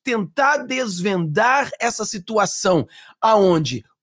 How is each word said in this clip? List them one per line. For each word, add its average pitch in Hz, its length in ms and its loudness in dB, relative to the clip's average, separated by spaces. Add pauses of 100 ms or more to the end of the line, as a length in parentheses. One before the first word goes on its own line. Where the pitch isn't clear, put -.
tentar 269 540 0
desvendar 214 1200 -2
essa 226 260 -4
situação 196 840 0 (320)
aonde 170 640 2 (180)